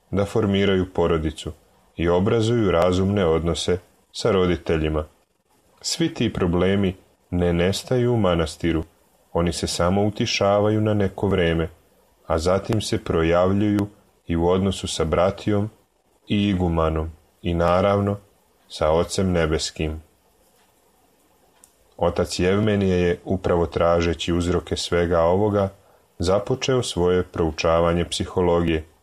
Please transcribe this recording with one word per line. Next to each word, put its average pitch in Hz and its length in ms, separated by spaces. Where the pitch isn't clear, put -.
da 98 140
formiraju 98 680
porodicu 80 580
i 85 140
obrazuju 110 640
razumne 92 540
odnose 82 520
sa - 200
roditeljima. 80 760
Svi 165 320
ti 113 200
problemi 92 640
ne 87 240
nestaju 120 600
u 120 40
manastiru, 85 680
oni 85 200
se - 140
samo 92 380
utišavaju 107 760
na 107 120
neko 101 340
vreme, 85 420
a 82 120
zatim 98 420
se - 220
projavljuju 95 840
i 85 80
u 82 120
odnosu 95 400
sa - 180
bratijom 98 640
i 101 220
igumanom 80 640
i, 87 120
naravno, 101 640
sa 78 240
Ocem 90 400
Nebeskim. 78 680
Otac 87 420
Jevmenije 98 640
je, 87 220
upravo 90 420
tražeći 85 680
uzroke 87 440
svega 85 440
ovoga, 98 480
započeo 120 640
svoje 90 400
proučavanje 85 840
psihologije. 85 800